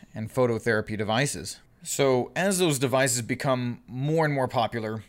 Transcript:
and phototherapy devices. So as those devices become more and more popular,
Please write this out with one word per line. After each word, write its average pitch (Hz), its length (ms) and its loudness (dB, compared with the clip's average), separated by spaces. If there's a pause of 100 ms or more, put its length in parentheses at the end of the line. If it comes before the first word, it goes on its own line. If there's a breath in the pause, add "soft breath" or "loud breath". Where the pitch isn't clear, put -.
(140)
and 113 180 -8
phototherapy 113 640 0
devices. 107 640 -2 (220)
So 131 540 2
as 185 240 0
those 156 180 2
devices 127 460 2
become 123 640 -2
more 147 360 0
and 147 100 2
more 131 140 0
popular, 110 600 -2